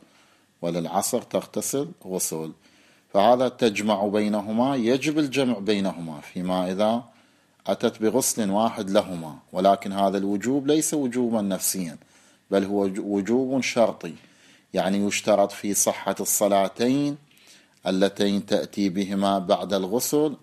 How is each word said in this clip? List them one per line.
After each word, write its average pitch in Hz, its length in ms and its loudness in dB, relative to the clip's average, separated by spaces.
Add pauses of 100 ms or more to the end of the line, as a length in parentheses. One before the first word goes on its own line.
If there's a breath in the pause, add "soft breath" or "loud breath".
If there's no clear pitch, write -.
(640 soft breath)
وللعصر 87 600 -2
تغتسل 113 680 -4 (180)
غسل، 82 460 -6 (600 soft breath)
فهذا 120 360 6
تجمع 107 580 0
بينهما، 107 720 0
يجب 131 420 0
الجمع 131 400 0
بينهما 92 640 -2
فيما 92 520 -4
إذا 110 320 0 (640 soft breath)
أتت 110 360 0
بغسل 110 480 0
واحد 107 400 0
لهما، 90 480 -2 (140)
ولكن 98 400 2
هذا 98 260 2
الوجوب 101 480 -2
ليس 151 280 2
وجوبا 120 460 0
نفسيا، 92 560 -4 (540 soft breath)
بل 98 140 2
هو 98 340 0
وجوب 110 640 0
شرطي، 101 540 0 (600 soft breath)
يعني 92 240 0
يشترط 101 540 2
في 101 220 -4
صحة 98 460 0
الصلاتين 113 960 0 (680 soft breath)
اللتين 98 600 2
تأتي 98 420 0
بهما 98 500 0
بعد 95 340 0
الغسل 123 720 0